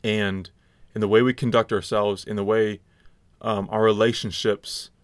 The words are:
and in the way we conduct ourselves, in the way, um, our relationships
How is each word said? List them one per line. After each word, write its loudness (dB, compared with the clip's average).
and -2
in -2
the 0
way 8
we 2
conduct 0
ourselves, -2
in -8
the -2
way, 0
um, -4
our 0
relationships 0